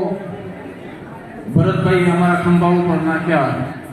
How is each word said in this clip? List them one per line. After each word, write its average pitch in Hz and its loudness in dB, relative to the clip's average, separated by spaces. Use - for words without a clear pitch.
ભરતભાઈ 180 4
અમારા 175 2
ખંભા 175 4
ઉપર 175 2
નાખ્યા 160 0